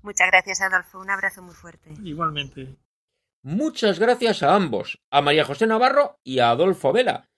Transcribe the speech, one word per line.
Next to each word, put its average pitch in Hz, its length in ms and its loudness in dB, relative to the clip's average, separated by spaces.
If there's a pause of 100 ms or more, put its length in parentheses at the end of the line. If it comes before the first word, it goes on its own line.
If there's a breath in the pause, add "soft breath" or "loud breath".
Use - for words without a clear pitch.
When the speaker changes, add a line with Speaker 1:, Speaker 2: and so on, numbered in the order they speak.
Speaker 1:
Muchas 190 280 -2
gracias, 185 300 0
Adolfo. 190 400 -4
Un 190 100 -14
abrazo 190 320 -6
muy 175 120 -20
fuerte. 160 380 -20 (120)
Speaker 2:
Igualmente. 147 720 -8 (680)
Speaker 3:
Muchas 196 560 -2
gracias 233 460 0
a 156 100 6
ambos, 143 440 -2 (120)
a 143 120 4
María 147 220 2
José 220 220 -2
Navarro 262 560 2
y 127 160 -4
a 117 120 4
Adolfo 151 420 2
Vela 233 340 -2 (120)